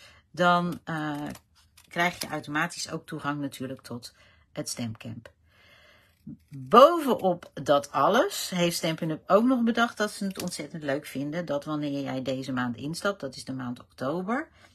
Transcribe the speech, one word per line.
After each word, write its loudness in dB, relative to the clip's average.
dan, 4
eh, -4
krijg 0
je -6
automatisch -4
ook -8
toegang -4
natuurlijk -8
tot -12
het -6
stemcamp. -8
Bovenop 6
dat 2
alles 2
heeft 0
Stampin' -2
Up -6
ook 6
nog 4
bedacht 2
dat 0
ze -6
het -6
ontzettend -8
leuk -2
vinden -6
dat -4
wanneer -2
jij -4
deze -4
maand -2
instapt, -4
dat -10
is -14
de -8
maand -8
oktober, -4